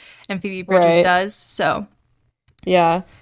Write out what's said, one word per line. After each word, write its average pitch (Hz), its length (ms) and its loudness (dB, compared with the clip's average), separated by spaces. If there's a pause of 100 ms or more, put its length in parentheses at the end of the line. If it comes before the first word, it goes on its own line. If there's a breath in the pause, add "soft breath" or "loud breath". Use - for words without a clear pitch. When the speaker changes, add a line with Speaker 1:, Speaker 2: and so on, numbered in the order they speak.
(300 loud breath)
Speaker 1:
and 196 120 -6
Phoebe 190 200 -8
Bridges 185 240 2
Speaker 2:
Right. 170 180 4
Speaker 1:
does, 185 320 0
so. 202 500 -4 (800)
Speaker 2:
Yeah. 175 380 2 (200 soft breath)